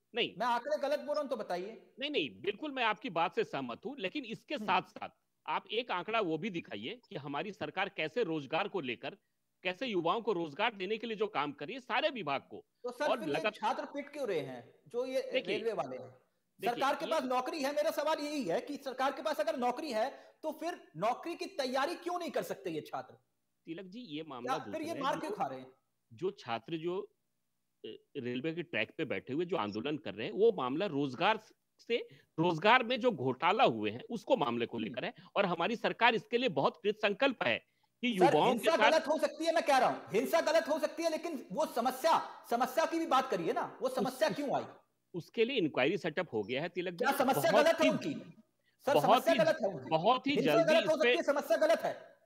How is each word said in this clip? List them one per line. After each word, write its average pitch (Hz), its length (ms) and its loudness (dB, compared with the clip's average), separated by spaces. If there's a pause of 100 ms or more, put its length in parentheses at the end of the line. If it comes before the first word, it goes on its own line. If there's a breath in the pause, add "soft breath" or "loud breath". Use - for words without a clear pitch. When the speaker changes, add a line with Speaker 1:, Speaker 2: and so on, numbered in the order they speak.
(140)
Speaker 1:
नहीं। 180 240 -2
Speaker 2:
मैं 226 80 -2
आंकड़े 247 300 -2
गलत 277 240 -2
बोल 277 140 -4
रहा 294 80 -2
हूं 269 60 -6
तो 262 80 -4
बताइए। 202 600 -8
Speaker 1:
नहीं, 277 120 -6
नहीं, 127 320 -4
बिल्कुल 214 300 -4
मैं 262 120 -2
आपकी 214 260 -2
बात 170 240 0
से 220 100 0
सहमत 127 420 -6
हूं, 277 120 -10
लेकिन 254 260 -6
इसके 226 300 -10
Speaker 2:
हम्म। 214 100 -6
Speaker 1:
साथ-साथ 185 440 0 (380)
आप 180 260 -2
एक 240 180 -2
आंकड़ा 214 300 -2
वो 160 180 0
भी 208 120 -4
दिखाइए 160 580 -8
कि 196 80 -10
हमारी 151 360 -6
सरकार 185 360 -4
कैसे 165 340 -2
रोजगार 160 460 -2
को 190 120 -4
लेकर, 135 360 -6 (460)
कैसे 180 240 -4
युवाओं 190 360 0
को 202 100 0
रोजगार 170 420 -2
देने 196 240 -4
के 240 80 -8
लिए 220 100 -4
जो 208 100 -2
काम 147 260 -2
कर 143 140 -10
रही 196 80 -8
है 269 60 -12
सारे 262 300 0
विभाग 143 300 -4
को, - 240 -16 (180)
Speaker 2:
तो 240 100 -8
सर, 294 180 0
Speaker 1:
और 233 80 2
Speaker 2:
फिर 311 100 -6
ये 277 60 -2
Speaker 1:
लगा- 214 200 0
Speaker 2:
छात्र 254 300 -2
पिट 285 240 -10
क्यों 277 200 -6
रहे 170 120 0
हैं, 127 340 -10 (140)
जो 240 180 -4
ये 262 260 -4
Speaker 1:
देखिए, - 240 -2
Speaker 2:
रेलवे 220 160 -2
वाले 139 240 -4
हैं? 123 140 -14 (500)
Speaker 1:
देखिए, 202 100 -2
Speaker 2:
सरकार 269 260 2
के 311 80 -6
Speaker 1:
ये 254 60 -2
Speaker 2:
पास 320 120 0
नौकरी 254 400 -2
है, 285 120 0
मेरा 302 160 2
सवाल 311 280 2
यही 294 260 -2
है 175 160 2
कि 285 160 -6
सरकार 262 360 0
के 269 100 -8
पास 311 180 0
अगर 311 160 0
नौकरी 247 360 0
है, 220 500 -2
तो 311 100 -4
फिर 330 440 -8
नौकरी 240 380 -2
की 359 120 -8
तैयारी 269 480 -2
क्यों 349 240 -4
नहीं 330 120 -6
कर 214 120 0
सकते 185 280 -6
ये 156 100 -4
छात्र? 135 340 -10 (520)
Speaker 1:
तिलक 170 180 -10
जी, 190 160 -14
ये 160 220 -8
मामला 135 360 -4
Speaker 2:
क्या - 60 -10
फिर - 100 -10
ये - 60 -6
Speaker 1:
दूसरा - 140 -6
है, - 60 -8
Speaker 2:
मार 294 200 -2
क्यों 311 100 -6
Speaker 1:
जो, 214 60 -6
Speaker 2:
खा 165 100 -2
रहे 131 140 -8
हैं? - 120 -18 (400)
Speaker 1:
जो 160 180 -4
छात्र 127 460 -6
जो, 175 240 -4
अ, - 880 -18 (280)
रेलवे 127 380 -4
के 170 80 -4
ट्रैक 110 360 -2
पे 160 60 -2
बैठे 110 280 -4
हुए 160 120 -2
जो 175 120 -4
आंदोलन 113 400 -2
कर 101 180 -8
रहे 110 120 -6
हैं, 220 80 -8
वो 226 180 4
मामला 143 340 -2
रोजगार 151 540 0 (380)
से, 269 300 -4 (300 soft breath)
रोजगार 180 460 6
में 233 160 0
जो 247 100 4
घोटाला 165 540 2
हुए 110 260 2
हैं, 117 200 -6
उसको 240 260 0
मामले 120 300 0
को 117 100 -6
Speaker 2:
हम्म। 110 80 -4
Speaker 1:
लेकर 104 200 -6
है। 214 100 -6 (220 loud breath)
और 202 100 4
हमारी 175 300 0
सरकार 226 380 4
इसके 226 240 0
लिए 254 100 2
बहुत 160 340 0
कृत 208 140 0
संकल्प 220 460 2
है 113 160 2 (420)
कि 233 180 0
Speaker 2:
सर, 190 60 6
Speaker 1:
युवाओं 190 220 8
के 240 40 6
Speaker 2:
हिंसा 294 260 2
Speaker 1:
साथ 220 140 8
Speaker 2:
गलत 311 180 4
हो 302 100 2
सकती 311 260 -2
है, 330 80 2
मैं 320 140 2
कह 269 120 6
रहा 220 100 4
हूं, - 100 -2 (140)
हिंसा 262 280 2
गलत 320 280 4
हो 302 100 0
सकती 311 240 -4
है, 330 80 2
लेकिन 320 420 -6
वो 285 140 0
समस्या, - 840 0
समस्या 254 360 2
की 330 120 0
भी 330 80 -2
बात 262 240 2
करिए 180 220 0
ना, - 300 -4
वो 254 60 0
Speaker 1:
उस-, 254 80 -6
Speaker 2:
समस्या 254 320 0
Speaker 1:
उस-, 190 80 -2
Speaker 2:
क्यों 262 200 -2
आई? 117 80 -2 (500)
Speaker 1:
उसके 226 300 -2
लिए 269 120 -2
inquiry 160 420 2
setup 180 340 -4
हो 110 100 0
गया 123 200 -4
है, 175 60 -4
तिलक 180 300 -6
Speaker 2:
क्या 247 120 2
Speaker 1:
जी। 277 80 2
Speaker 2:
समस्या 262 340 2
Speaker 1:
बहुत 294 120 8
Speaker 2:
गलत 330 100 6
है 320 100 2
Speaker 1:
ही, 269 60 6
Speaker 2:
उनकी? - 520 -4 (440)
सर, - 80 4
Speaker 1:
बहुत 202 300 4
Speaker 2:
समस्या 330 80 4
Speaker 1:
ही, 302 60 2
Speaker 2:
गलत 311 240 4
है - 60 0
उनकी। 160 220 -8
Speaker 1:
बहुत 190 360 2
ही 277 60 2
Speaker 2:
हिंसा 156 220 4
Speaker 1:
जल्दी - 200 6
Speaker 2:
गलत 320 140 4
हो 311 60 4
Speaker 1:
इस 294 80 0
पे, 240 60 4
Speaker 2:
सकती 247 80 4
है, 330 60 2
समस्या 294 340 2
गलत 311 240 4
है। - 300 -6 (160)